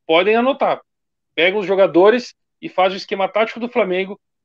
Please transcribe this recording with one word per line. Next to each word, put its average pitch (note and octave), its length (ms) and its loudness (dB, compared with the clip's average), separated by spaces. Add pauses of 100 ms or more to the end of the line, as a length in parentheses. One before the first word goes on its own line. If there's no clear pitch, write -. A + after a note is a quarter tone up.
podem F#3+ 280 2
anotar. A#3+ 460 -2 (540)
Pega F#3 220 0
os G3+ 100 -4
jogadores F#3+ 680 2 (260)
e D#3+ 80 -12
faz F#3 240 0
o G3 40 -8
esquema F#3+ 320 -6
tático A3 320 -4
do A#3+ 80 -6
Flamengo F#3+ 500 -4 (260)